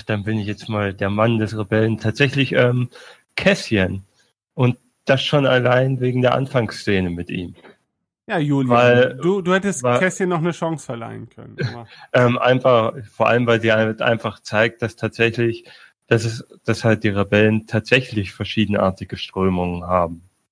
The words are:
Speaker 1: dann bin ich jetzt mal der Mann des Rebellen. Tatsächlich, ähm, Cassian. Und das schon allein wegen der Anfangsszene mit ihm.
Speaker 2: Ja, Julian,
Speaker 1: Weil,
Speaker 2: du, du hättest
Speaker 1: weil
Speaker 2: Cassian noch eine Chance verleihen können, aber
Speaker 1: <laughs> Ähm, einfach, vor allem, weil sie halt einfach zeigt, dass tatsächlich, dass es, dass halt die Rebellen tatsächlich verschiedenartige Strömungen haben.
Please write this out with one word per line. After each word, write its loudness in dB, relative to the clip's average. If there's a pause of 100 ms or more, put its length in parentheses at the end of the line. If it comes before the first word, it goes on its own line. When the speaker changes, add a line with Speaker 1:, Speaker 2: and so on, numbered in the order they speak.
Speaker 1:
dann -2
bin -2
ich -4
jetzt -10
mal -2
der -4
Mann 0
des -4
Rebellen. 0
Tatsächlich, -2
ähm, 2 (460)
Cassian. 0 (500)
Und 2 (280)
das 2
schon 0
allein 2
wegen 0
der 4
Anfangsszene -2
mit -8
ihm. -8 (720)
Speaker 2:
Ja, -4
Julian, 2
Speaker 1:
Weil, 6
Speaker 2:
du, 0
du 0
hättest -2
Speaker 1:
weil 2
Speaker 2:
Cassian -2
noch 0
eine -2
Chance -6
verleihen -12
können, -16
aber -10 (100)
Speaker 1:
<laughs> -8
Ähm, 4
einfach, 2 (180)
vor 0
allem, 2
weil 2
sie 2
halt 0
einfach -2
zeigt, -2
dass -4
tatsächlich, -2 (420)
dass 2
es, -8 (160)
dass -4
halt 2
die 0
Rebellen 2
tatsächlich -2
verschiedenartige -2
Strömungen -2
haben. -2 (220)